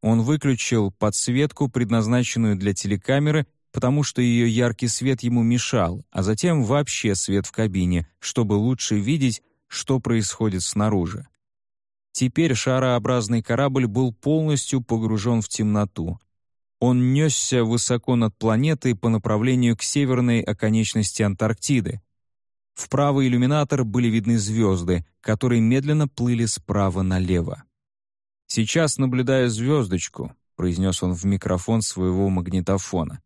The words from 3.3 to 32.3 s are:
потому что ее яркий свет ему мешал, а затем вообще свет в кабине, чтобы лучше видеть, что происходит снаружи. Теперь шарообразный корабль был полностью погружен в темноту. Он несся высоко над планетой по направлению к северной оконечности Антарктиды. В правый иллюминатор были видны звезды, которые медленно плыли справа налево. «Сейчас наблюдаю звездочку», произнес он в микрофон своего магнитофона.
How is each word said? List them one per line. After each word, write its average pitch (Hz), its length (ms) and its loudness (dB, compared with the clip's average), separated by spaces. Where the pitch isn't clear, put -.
потому 139 320 0
что - 180 -2
ее 117 240 4
яркий 120 400 0
свет 123 380 -2
ему 120 180 2
мешал, 113 720 0
а 98 100 -4
затем 135 400 0
вообще 117 540 0
свет 98 300 -2
в - 40 -12
кабине, 90 560 0
чтобы 107 320 -2
лучше 110 480 0
видеть, 131 420 -2
что - 320 -4
происходит 110 640 -2
снаружи. 104 640 -2
Теперь 139 420 0
шарообразный 123 840 0
корабль 131 460 0
был 120 260 0
полностью 147 680 0
погружен 110 600 0
в - 60 -6
темноту. 104 720 -2
Он 123 320 2
несся 135 520 2
высоко 120 520 0
над 113 200 0
планетой 123 600 2
по 113 120 -2
направлению 117 680 2
к - 60 -10
северной 123 580 2
оконечности 110 840 0
Антарктиды. 104 800 -2
В - 140 -14
правый 139 400 2
иллюминатор 131 560 2
были 117 240 0
видны 113 300 2
звезды, 95 680 0
которые 120 400 0
медленно 139 480 2
плыли 120 380 0
справа 98 560 -2
налево. 90 600 0
«Сейчас 143 500 0
наблюдаю 127 500 0
звездочку», 110 880 -2
произнес 90 460 -2
он 90 100 -2
в 87 120 -8
микрофон 98 560 0
своего 92 480 0
магнитофона. 92 960 -2